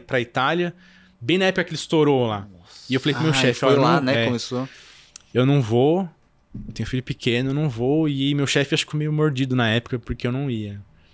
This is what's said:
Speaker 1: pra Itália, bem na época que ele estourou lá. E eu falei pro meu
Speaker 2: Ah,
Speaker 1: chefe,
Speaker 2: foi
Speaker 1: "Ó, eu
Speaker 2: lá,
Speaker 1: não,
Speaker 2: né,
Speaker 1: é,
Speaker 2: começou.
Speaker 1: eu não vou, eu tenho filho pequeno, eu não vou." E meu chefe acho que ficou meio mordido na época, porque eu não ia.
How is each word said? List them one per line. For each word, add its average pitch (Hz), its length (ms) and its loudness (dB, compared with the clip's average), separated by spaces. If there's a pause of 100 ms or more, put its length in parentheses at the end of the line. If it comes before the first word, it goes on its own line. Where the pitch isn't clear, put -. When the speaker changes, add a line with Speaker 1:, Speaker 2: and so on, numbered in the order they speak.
Speaker 1:
pra 127 200 -4
Itália, 156 520 -2 (480)
bem 156 180 0
na 190 80 2
época 185 180 0
que 175 60 -12
ele 165 60 -10
estourou 143 520 2
lá. 101 180 -6 (420)
E 127 60 -2
eu 131 60 0
falei 147 140 0
pro 139 100 -2
meu 156 80 4
Speaker 2:
Ah, - 20 0
Speaker 1:
chefe, 131 240 2
Speaker 2:
foi 131 120 2
Speaker 1:
"Ó, - 20 6
eu - 80 4
Speaker 2:
lá, 123 160 4
Speaker 1:
não, 139 80 0
Speaker 2:
né, 127 180 2
Speaker 1:
é, 113 40 2
Speaker 2:
começou. 123 420 -4 (680)
Speaker 1:
eu 123 100 4
não 139 160 4
vou, 139 480 2 (600)
eu - 40 -12
tenho - 160 -6
filho 127 140 -6
pequeno, 127 480 -2
eu 135 40 -2
não 151 140 0
vou." 135 400 0
E 139 240 0
meu 143 140 0
chefe - 300 0
acho - 80 0
que - 60 -16
ficou 151 80 -4
meio 151 140 -2
mordido 139 440 0
na 117 140 2
época, 117 280 -2
porque - 260 -8
eu 123 60 -2
não 139 180 -4
ia. 104 320 -6 (340)